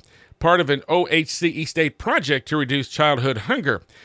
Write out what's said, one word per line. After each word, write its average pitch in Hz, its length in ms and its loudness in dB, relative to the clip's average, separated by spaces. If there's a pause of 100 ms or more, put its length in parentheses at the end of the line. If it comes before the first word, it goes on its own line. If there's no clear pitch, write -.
(380)
part 175 220 4
of 143 100 0
an 143 180 -2
O 170 220 2
H 160 200 2
C - 180 -2
E 156 180 -4
state 156 320 -2
project 147 520 -2
to 156 80 0
reduce 139 300 -2
childhood 135 520 0
hunger. 139 420 -2 (240)